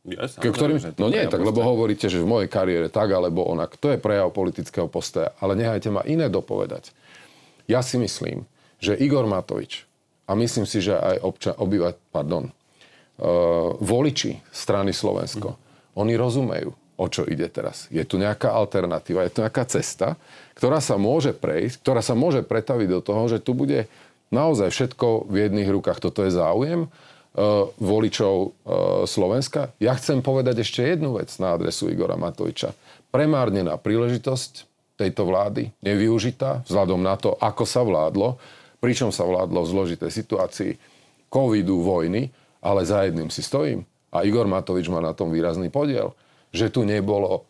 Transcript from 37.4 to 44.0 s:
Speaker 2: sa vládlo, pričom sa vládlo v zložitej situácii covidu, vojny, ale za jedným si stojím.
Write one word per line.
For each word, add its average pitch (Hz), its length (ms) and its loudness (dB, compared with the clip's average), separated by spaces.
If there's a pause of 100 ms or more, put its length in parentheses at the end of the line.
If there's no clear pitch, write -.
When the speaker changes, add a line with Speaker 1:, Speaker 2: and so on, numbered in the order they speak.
Speaker 2:
sa 123 240 2
vládlo, 95 480 2 (480)
pričom 120 320 0
sa 90 80 0
vládlo 90 400 2
v 85 80 -2
zložitej 85 400 -2
situácii 95 600 -4 (600)
covidu, 104 480 2
vojny, 92 560 0 (240)
ale 95 240 2
za 98 240 2
jedným 82 240 -4
si - 80 -8
stojím. 135 480 -4 (240)